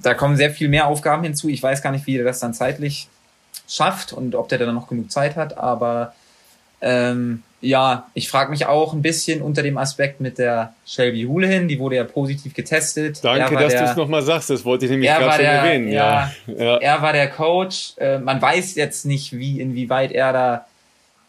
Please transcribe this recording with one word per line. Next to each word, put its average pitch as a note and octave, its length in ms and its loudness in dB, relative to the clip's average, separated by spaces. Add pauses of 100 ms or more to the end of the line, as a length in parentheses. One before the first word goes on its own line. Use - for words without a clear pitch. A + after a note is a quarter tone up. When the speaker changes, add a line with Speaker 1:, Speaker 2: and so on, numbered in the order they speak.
Speaker 1:
da B2 120 2
kommen C#3+ 240 2
sehr D3 140 2
viel D3 180 -2
mehr D3+ 180 4
Aufgaben D3+ 360 0
hinzu. D3+ 260 -4
Ich C3+ 140 -4
weiß C3+ 180 0
gar C#3+ 100 -4
nicht, C3+ 160 -4
wie C3+ 80 0
der B2 100 0
das B2 140 -2
dann A#2+ 140 -4
zeitlich C#3+ 540 -4 (600)
schafft F#3+ 460 -2
und B2+ 220 -6
ob A#2+ 140 -4
der B2+ 100 -2
dann A#2+ 160 -2
noch A#2+ 120 -8
genug A#2 240 -6
Zeit D3 240 -2
hat. D#3 220 -6
Aber, A#2 560 -2 (680)
ähm, B2 600 0 (180)
ja, C3 520 2
ich - 140 -8
frag C3+ 220 0
mich D3+ 160 -2
auch D#3 280 2
ein D3+ 80 -2
bisschen D#3+ 400 -2
unter D3 220 -2
dem C#3+ 140 -2
Aspekt C3+ 420 -4
mit B2+ 180 -6
der A#2 360 0 (120)
Shelby A#2+ 380 -2
Houlihan. F3+ 460 2
Die D3 100 -2
wurde C3 160 -2
ja B2 80 2
positiv C#3 500 -4
getestet. D3+ 720 -4
Speaker 2:
Danke, B2+ 220 4
Speaker 1:
Er C3 80 2
war C#3 80 4
Speaker 2:
dass D3 120 4
Speaker 1:
der, B2 140 2
Speaker 2:
du's B2 80 0
noch D#3 140 0
mal D3+ 120 2
sagst. D3+ 280 0
Das C3 160 0
wollte B2+ 200 2
ich B2 60 2
nämlich C3+ 180 2
Speaker 1:
er D#3+ 100 4
Speaker 2:
grad - 80 4
Speaker 1:
war D#3 80 4
Speaker 2:
schon D3 100 4
Speaker 1:
der, D3 80 4
Speaker 2:
erwähnen. C#3 380 2
Speaker 1:
ja, G#2+ 400 2 (140)
Speaker 2:
Ja. A2+ 120 -12
Ja. A#2+ 200 4
Speaker 1:
er D3 240 4
war D#3 120 2
der C#3+ 160 4
Coach. F3+ 680 0
Äh, C3+ 220 0
man C3 220 0
weiß F3 340 2
jetzt D3 300 -4
nicht, C#3+ 260 -2
wie, C3 300 -4
inwieweit B2+ 500 -2
er C3 220 2
da B2+ 320 0 (640)